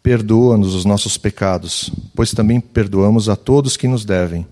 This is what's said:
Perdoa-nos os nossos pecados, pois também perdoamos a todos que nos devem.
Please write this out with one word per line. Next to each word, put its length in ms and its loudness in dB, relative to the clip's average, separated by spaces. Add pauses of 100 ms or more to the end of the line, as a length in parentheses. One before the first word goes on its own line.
Perdoa-nos 720 2
os 120 -4
nossos 300 0
pecados, 760 -6 (240)
pois 160 -2
também 280 0
perdoamos 680 0
a 60 2
todos 420 0
que 100 -2
nos 160 -2
devem. 480 -2